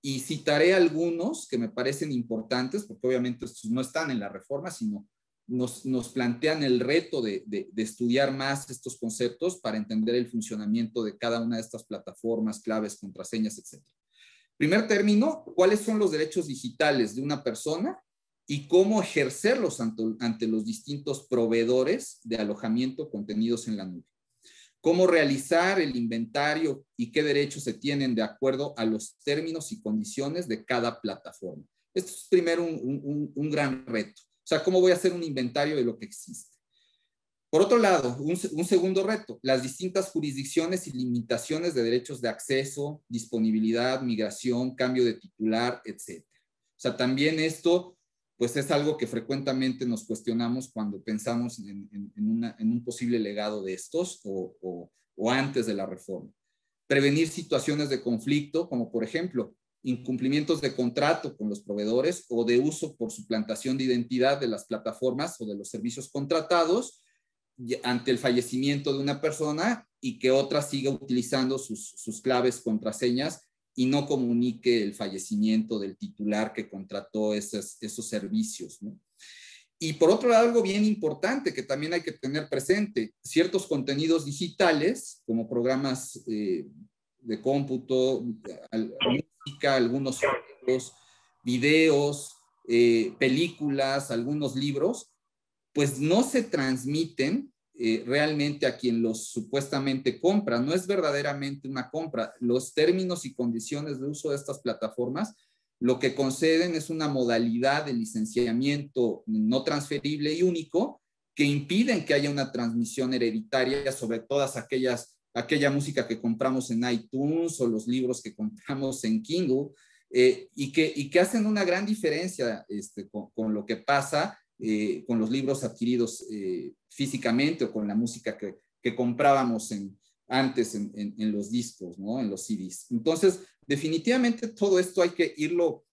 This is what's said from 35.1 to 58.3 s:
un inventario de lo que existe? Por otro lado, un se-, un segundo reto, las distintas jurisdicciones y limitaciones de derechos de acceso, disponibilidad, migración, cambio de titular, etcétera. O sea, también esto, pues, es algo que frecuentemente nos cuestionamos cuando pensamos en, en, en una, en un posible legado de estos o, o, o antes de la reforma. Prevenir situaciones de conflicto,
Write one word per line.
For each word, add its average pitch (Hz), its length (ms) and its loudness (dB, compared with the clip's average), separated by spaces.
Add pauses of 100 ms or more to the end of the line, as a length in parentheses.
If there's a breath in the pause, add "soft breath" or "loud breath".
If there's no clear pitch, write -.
un 175 100 -6
inventario 147 540 -2
de 127 80 2
lo 117 140 -2
que 107 80 -14
existe? - 500 -18 (960)
Por 160 120 6
otro 226 160 6
lado, 135 420 4
un 156 160 -2
se-, 190 160 -4
un 160 120 -2
segundo 190 420 2
reto, 214 360 -4
las 131 200 2
distintas 180 460 -4
jurisdicciones 160 800 -2
y 147 60 -10
limitaciones 127 840 -2
de 123 80 2
derechos 123 380 0
de 117 100 -2
acceso, 139 760 -4
disponibilidad, 113 960 0
migración, 120 720 -2
cambio 127 300 2
de 113 100 2
titular, 113 680 -2
etcétera. - 560 -16 (360)
O - 40 -20
sea, 123 160 -2
también 139 420 2
esto, 170 580 0 (400)
pues, 120 200 0
es 139 140 -2
algo 147 260 2
que 123 100 -2
frecuentemente 131 800 -2
nos 117 200 -2
cuestionamos 117 680 -4
cuando 101 300 -6
pensamos 117 560 -4
en, 101 340 -14
en, 101 240 -12
en 104 140 0
una, 113 280 -2
en 110 140 0
un 120 100 -2
posible 120 360 -2
legado 104 440 -4
de 95 120 -6
estos 175 500 -6
o, 95 380 -8
o, 87 280 -10 (260)
o 110 140 0
antes 135 360 0
de 110 80 -2
la 98 120 -4
reforma. 90 460 -12 (560)
Prevenir 143 400 4
situaciones 147 600 -2
de 131 120 -2
conflicto, 143 680 0